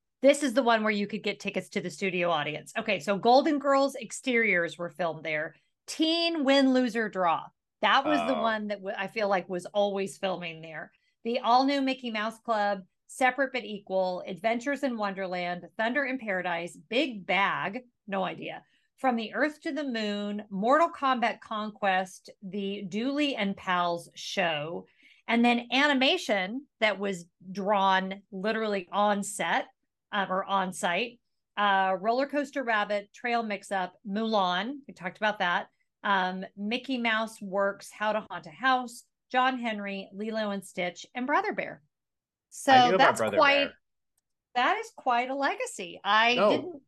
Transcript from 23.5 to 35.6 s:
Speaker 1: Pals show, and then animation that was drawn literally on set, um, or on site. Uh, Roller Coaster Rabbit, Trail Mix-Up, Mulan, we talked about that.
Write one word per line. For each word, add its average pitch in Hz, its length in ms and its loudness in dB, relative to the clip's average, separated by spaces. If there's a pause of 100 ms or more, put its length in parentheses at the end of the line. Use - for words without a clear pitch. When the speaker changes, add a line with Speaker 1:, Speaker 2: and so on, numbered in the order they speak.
Speaker 1:
Pals 175 560 -2
show, 170 720 -4 (440)
and 233 140 4
then 240 300 2
animation 262 920 2 (140)
that 214 180 2
was 196 280 -4 (260)
drawn 190 720 2 (100)
literally 208 640 -2
on 202 300 2
set, 196 440 -2 (460)
um, 190 180 -2
or 190 140 -2
on 190 260 0
site. 196 480 -2 (380)
Uh, 190 420 4
Roller 233 280 0
Coaster 277 360 -4
Rabbit, 208 500 0
Trail 233 300 -2
Mix-Up, 196 500 -4 (160)
Mulan, 208 680 0 (100)
we 196 60 -16
talked 180 240 -10
about 208 220 0
that. 185 280 0 (360)